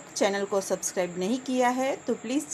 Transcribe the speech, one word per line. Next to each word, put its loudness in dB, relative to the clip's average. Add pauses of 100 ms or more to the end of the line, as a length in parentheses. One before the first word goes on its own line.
(160)
channel 2
को 2
subscribe -2
नहीं 2
किया 2
है 0
तो -2
please -2